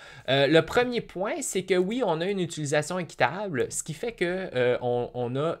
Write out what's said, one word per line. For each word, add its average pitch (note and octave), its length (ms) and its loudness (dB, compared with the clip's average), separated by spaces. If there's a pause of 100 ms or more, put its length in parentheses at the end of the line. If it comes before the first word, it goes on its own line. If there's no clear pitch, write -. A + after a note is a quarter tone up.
(300)
Euh, C#3 180 4
le D#3+ 160 8
premier B3 380 0
point, A#3 400 -6
c'est G3 220 -2
que F#3+ 120 2
oui, G3+ 300 2
on E3 160 2
a E3+ 40 0
une G3 140 -2
utilisation D3+ 600 -2
équitable, D#3 720 -2
ce - 100 -6
qui D#3+ 120 -6
fait - 180 -8
que, F#3 420 -2
euh, B2 280 4
on, B2 320 0
on B2 220 -4
a D3+ 240 -2